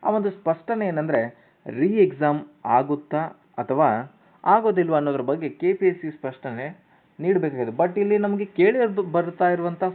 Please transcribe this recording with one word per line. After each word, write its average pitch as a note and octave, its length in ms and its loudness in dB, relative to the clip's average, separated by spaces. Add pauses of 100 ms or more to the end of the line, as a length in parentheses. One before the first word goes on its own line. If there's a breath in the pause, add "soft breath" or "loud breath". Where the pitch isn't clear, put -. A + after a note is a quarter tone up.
ಆ - 60 -2
ಒಂದು G#3 220 0
ಸ್ಪಷ್ಟನೆ G#3+ 560 -4
ಏನಂದ್ರೆ, D3+ 640 -4 (160)
ರೀ A#2+ 200 0
ಎಕ್ಸಾಮ್ D3 580 2 (200)
ಆಗುತ್ತಾ C#3+ 560 0 (360)
ಅಥವಾ C3 580 0 (300 soft breath)
ಆಗೋದಿಲ್ವಾ F#3 520 4
ಅನ್ನೋದ್ರ C#3+ 240 0
ಬಗ್ಗೆ D3 280 -2
ಕೆ F3+ 240 0
ಪಿ F#3+ 140 0
ಎಸ್ F3 140 0
ಸಿ D#3 100 -8
ಸ್ಪಷ್ಟನೆ C3 680 -10 (400 soft breath)
ನೀಡಬೇಕಾಗಿದೆ. D3 520 0
But F3 280 0
ಇಲ್ಲಿ G3+ 180 2
ನಮಗೆ G3+ 280 -2
ಕೇಳಿ G#3+ 500 2
ಬರ್-, F#3+ 160 -4
ಬರ್ತಾ F3 380 0
ಇರುವಂಥ F3 340 -2 (120)